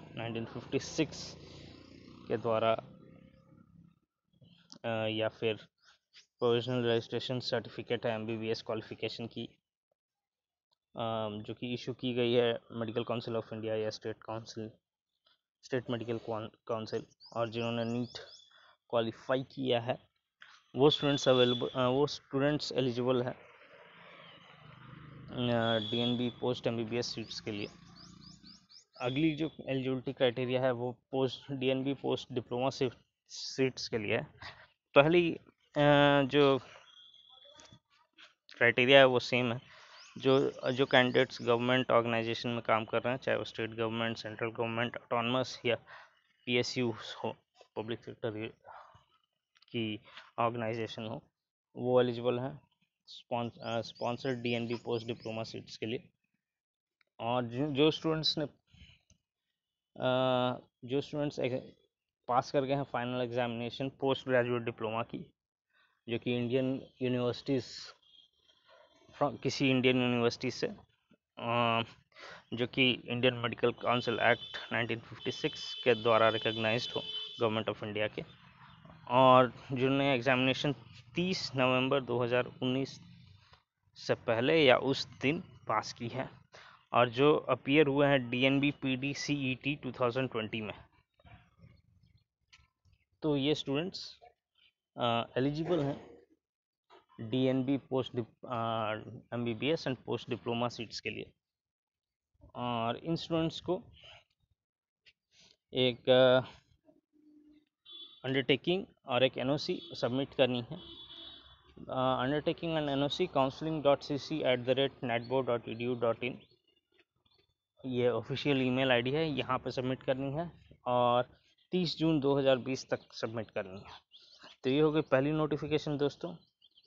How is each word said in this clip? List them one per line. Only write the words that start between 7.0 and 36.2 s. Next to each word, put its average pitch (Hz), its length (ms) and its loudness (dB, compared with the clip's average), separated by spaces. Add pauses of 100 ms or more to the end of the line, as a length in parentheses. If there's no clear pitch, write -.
सर्टिफिकेट 117 680 -4
है 117 100 0
एमबीबीएस 110 460 -4
क्वालिफिकेशन 113 680 -8
की, 117 220 -10 (1500)
अ, 113 340 -4
जो 107 240 -10
कि 123 200 -8
इशू - 200 -8
की 127 200 -4
गई 120 200 2
है 120 260 2 (120)
मेडिकल 117 320 -4
काउंसिल 117 300 -4
of 113 200 -6
इंडिया 110 220 -4
या 107 140 -2
स्टेट - 340 -10
काउंसिल, 110 480 -10 (920)
स्टेट 127 260 -4
मेडिकल 117 280 -4
कौन-, 110 340 -8 (160)
काउंसिल, 113 380 -6 (280)
और 117 160 -2
जिन्होंने 117 340 -4
नीट 120 260 -4 (800)
क्वालिफाई 120 540 -2
किया 127 380 -2
है, 123 280 -6 (640)
वो 135 140 8
स्टूडेंट्स 143 400 2
अवेलेबल, 123 380 4
अ, 127 200 0
वो 135 200 2
स्टूडेंट्स 139 640 -2
एलिजिबल 123 520 0
है, 127 80 -4
अ, - 2500 -6
डीएनबी 120 400 0 (120)
post 123 240 -2
एमबीबीएस 117 380 -2
सीट्स - 340 -10
के 113 120 -8
लिए। 104 160 -8 (1300)
अगली 143 340 0
जो 151 160 -4 (180)
एलिजिबिलिटी 131 440 -2
क्राइटेरिया 127 480 0
है 131 100 2
वो 123 200 -4
पोस्ट, 131 600 -4
डीएनबी 131 440 0
post 131 360 -4
diploma 123 400 -2
से 127 180 -2 (380)
सीट्स - 600 -2
के 120 100 -4
लिए 107 200 0
है। 139 100 -4 (680)
पहली, 165 440 6 (380)
अ, 143 460 6